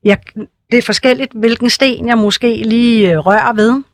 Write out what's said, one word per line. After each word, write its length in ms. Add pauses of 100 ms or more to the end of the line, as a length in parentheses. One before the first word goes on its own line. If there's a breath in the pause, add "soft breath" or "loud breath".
jeg, 140 (540)
det 60
er 80
forskelligt, 500
hvilken 340
sten 380
jeg 100
måske 460
lige, 500
øh, 60
rører 340
ved. 300 (100)